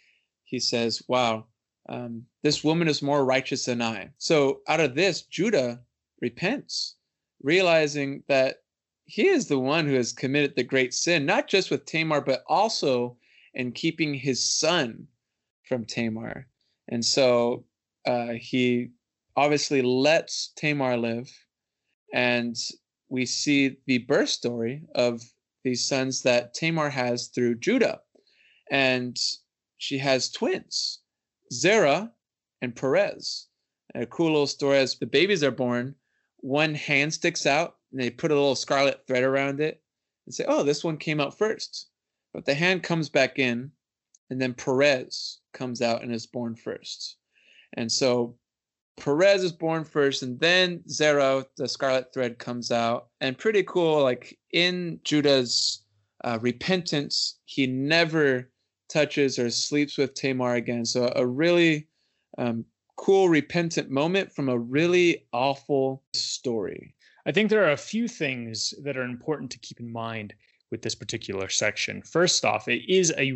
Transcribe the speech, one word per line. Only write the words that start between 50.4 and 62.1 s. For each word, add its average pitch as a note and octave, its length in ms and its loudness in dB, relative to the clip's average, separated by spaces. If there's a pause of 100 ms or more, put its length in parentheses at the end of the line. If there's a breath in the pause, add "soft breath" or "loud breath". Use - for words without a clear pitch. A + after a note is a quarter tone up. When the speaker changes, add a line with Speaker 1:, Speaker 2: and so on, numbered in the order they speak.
Speaker 1:
Zerah, C3+ 560 2 (120)
the C3 100 -4
scarlet C3 460 -2
thread, B2 240 -2
comes A#2+ 340 -8
out. A#2 380 0 (120)
And C3 160 -2
pretty G#3+ 260 2
cool, D#3+ 400 2
like, B2 340 0 (140)
in F3 520 0
Judah's, C#3 800 2 (400)
uh, A#2 180 -2
repentance, D3+ 1040 -2
he C3+ 220 0
never C#3+ 840 2 (400)
touches C#3+ 500 2
or A#2+ 100 0
sleeps D3 480 -2
with C3+ 160 0
Tamar B2+ 420 -2
again. A#2+ 300 -4
So B2 300 0
a C3 100 2
really, D#3+ 640 2 (500)